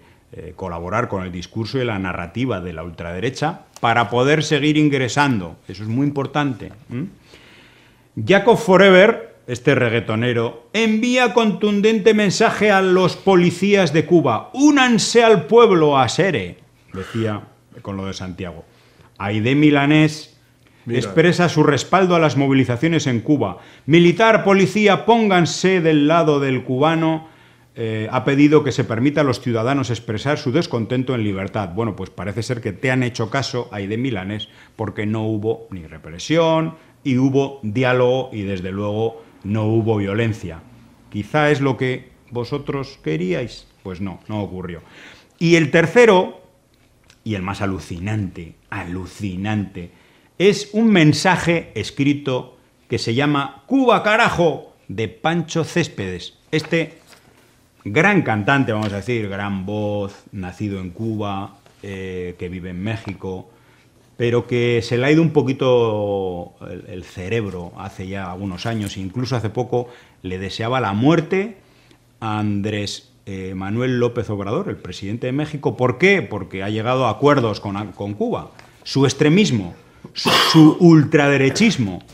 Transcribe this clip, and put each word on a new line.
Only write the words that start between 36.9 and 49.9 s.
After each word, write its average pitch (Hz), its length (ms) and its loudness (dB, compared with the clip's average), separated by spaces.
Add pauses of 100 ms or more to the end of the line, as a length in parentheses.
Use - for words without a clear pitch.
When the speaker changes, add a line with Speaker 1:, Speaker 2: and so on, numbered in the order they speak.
Speaker 1:
y 127 120 2
hubo 135 460 0
diálogo, 127 720 0
y 107 80 -8
desde 95 320 -6
luego 104 500 -4 (220)
no 107 220 -2
hubo 110 280 2
violencia. 101 640 -4 (500)
Quizá 147 400 0
es 135 120 2
lo 131 160 0
que 131 320 -4 (200)
vosotros 139 760 -8
queríais. 156 600 -6 (180)
Pues 92 180 -12
no, 90 260 -8
no 107 160 -6
ocurrió. 87 380 -10 (580)
Y 170 160 4
el 156 160 2
tercero, 185 720 4 (800)
y 110 120 -6
el 95 60 -6
más 95 200 -6
alucinante, 92 920 -6 (140)
alucinante, 92 1200 -8 (460)